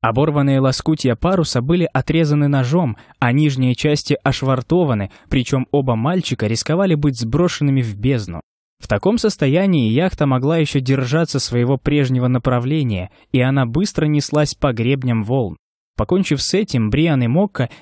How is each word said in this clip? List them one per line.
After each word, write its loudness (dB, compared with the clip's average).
Оборванные 2
лоскутья 0
паруса 0
были 0
отрезаны 0
ножом, 0
а 2
нижние 2
части 0
ошвартованы, 0
причём -2
оба 0
мальчика -2
рисковали 0
быть 0
сброшенными 0
в -4
бездну. -4
В -14
таком 0
состоянии 2
яхта 0
могла 0
ещё 0
держаться 0
своего 0
прежнего 2
направления, 0
и 2
она 2
быстро -2
неслась 0
по -2
гребням 0
волн. -2
Покончив 0
с 0
этим, 0
Бриан 2
и 0
Мокка -2